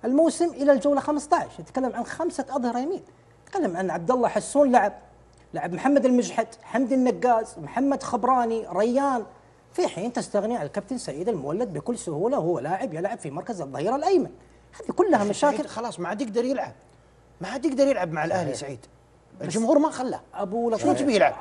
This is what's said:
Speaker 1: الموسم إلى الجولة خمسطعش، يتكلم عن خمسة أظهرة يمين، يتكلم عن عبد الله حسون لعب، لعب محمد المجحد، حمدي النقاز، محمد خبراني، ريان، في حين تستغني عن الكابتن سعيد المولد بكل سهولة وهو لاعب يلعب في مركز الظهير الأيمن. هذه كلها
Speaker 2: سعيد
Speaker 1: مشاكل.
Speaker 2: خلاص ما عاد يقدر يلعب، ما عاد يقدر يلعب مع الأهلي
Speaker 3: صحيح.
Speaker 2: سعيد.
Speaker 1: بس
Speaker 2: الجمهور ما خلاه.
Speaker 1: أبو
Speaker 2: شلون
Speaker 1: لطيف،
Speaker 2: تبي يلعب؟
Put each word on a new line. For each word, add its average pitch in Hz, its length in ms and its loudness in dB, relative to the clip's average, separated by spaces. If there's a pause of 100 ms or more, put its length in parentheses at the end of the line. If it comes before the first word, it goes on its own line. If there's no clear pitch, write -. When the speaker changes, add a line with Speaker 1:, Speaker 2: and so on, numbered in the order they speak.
Speaker 1:
الموسم 320 440 4
إلى 277 220 2
الجولة 277 280 4
خمسطعش، - 600 -2
يتكلم 247 360 -4
عن 233 80 -6
خمسة 302 460 -6
أظهرة 247 300 -2
يمين، 320 220 -6 (460)
يتكلم 208 300 -2
عن 185 120 -2
عبد 170 220 -2
الله 240 160 2
حسون 269 440 4
لعب، 208 220 4 (600)
لعب 165 200 -4
محمد 262 320 2
المجحد، 233 420 2 (160)
حمدي 254 320 0
النقاز، 233 680 2
محمد 269 400 -2
خبراني، 233 640 0
ريان، 240 560 0 (500)
في 349 140 0
حين 226 260 -6
تستغني 214 440 -2
عن 151 80 -4
الكابتن 202 320 -8
سعيد 170 320 -6
المولد 175 440 -4
بكل 208 240 -6
سهولة 190 420 -2
وهو 165 200 0
لاعب 185 340 -4
يلعب 175 240 -4
في 143 140 -10
مركز 175 300 -8
الظهير 139 340 -2
الأيمن. 330 360 2 (500)
هذه - 100 -8
كلها 349 260 4
Speaker 2:
سعيد 208 120 2
Speaker 1:
مشاكل. 285 380 2
Speaker 2:
خلاص 220 320 -8
ما 175 100 -4
عاد 208 120 -4
يقدر 233 240 -2
يلعب، 254 280 -2 (680)
ما 180 60 -8
عاد 247 180 -6
يقدر 269 220 4
يلعب 185 240 0
مع 156 140 -2
الأهلي 170 280 -2
Speaker 3:
صحيح. 113 60 -8
Speaker 2:
سعيد. 139 200 -10 (600)
Speaker 1:
بس - 60 -8
Speaker 2:
الجمهور 226 340 2
ما 302 100 4
خلاه. - 320 -6 (120)
Speaker 1:
أبو 214 440 -2
Speaker 2:
شلون - 160 2
Speaker 1:
لطيف، - 80 0
Speaker 2:
تبي 269 140 2
يلعب؟ 156 260 6